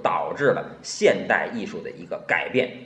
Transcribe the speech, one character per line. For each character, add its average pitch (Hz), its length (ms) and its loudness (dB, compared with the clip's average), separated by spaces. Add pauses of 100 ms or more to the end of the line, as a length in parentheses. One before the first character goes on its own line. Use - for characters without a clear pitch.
导 80 320 0
致 139 200 4
了 - 280 -4
现 101 460 2
代 85 260 2
艺 107 140 -6
术 82 160 -10
的 65 80 -10
一 87 160 -14
个 - 180 -6
改 73 260 0
变， - 200 2 (160)